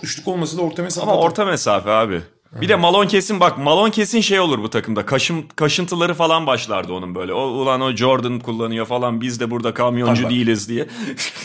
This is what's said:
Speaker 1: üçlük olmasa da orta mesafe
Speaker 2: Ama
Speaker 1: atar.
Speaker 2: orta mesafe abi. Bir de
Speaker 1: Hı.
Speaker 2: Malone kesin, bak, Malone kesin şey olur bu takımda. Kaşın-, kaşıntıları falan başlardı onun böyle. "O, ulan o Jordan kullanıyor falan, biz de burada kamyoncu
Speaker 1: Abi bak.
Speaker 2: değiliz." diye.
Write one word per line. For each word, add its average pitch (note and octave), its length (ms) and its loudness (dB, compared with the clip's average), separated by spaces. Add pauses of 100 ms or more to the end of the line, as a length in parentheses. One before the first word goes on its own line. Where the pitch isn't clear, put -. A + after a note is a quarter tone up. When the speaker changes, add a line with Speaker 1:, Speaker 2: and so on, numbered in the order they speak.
Speaker 1:
üçlük - 240 -8
olmasa E3+ 300 -4
da F3+ 40 -4
orta E3+ 220 -4
mesafe F3+ 240 -4
Speaker 2:
Ama F#3+ 100 4
Speaker 1:
atar. D#3+ 100 2
Speaker 2:
orta G3+ 180 0
mesafe G#2 440 0
abi. G#2+ 320 2 (400)
Bir - 80 0
de G#3+ 40 6
Speaker 1:
Hı. F#3+ 40 6
Speaker 2:
Malone F3 300 4
kesin, G3 320 0
bak, F3 180 4
Malone E3 340 4
kesin G#3+ 300 2
şey G3 180 2
olur D3+ 240 2
bu A2 60 -4
takımda. G#2+ 360 -2
Kaşın-, D3+ 500 0
kaşıntıları E3+ 580 0
falan D#3+ 340 2
başlardı G#2 460 -2
onun F2+ 220 -8
böyle. F#2 180 -4
"O, A2 80 0
ulan C3 400 0
o C3 140 0
Jordan B2 440 0
kullanıyor A2+ 460 -4
falan, A#2+ 360 -2
biz A#2+ 180 -6
de A#2+ 120 -4
burada A#2+ 220 -2
kamyoncu A#2+ 480 2
Speaker 1:
Abi - 20 0
bak. A#2+ 80 -2
Speaker 2:
değiliz." A2+ 380 0
diye. A#2+ 180 -4 (580)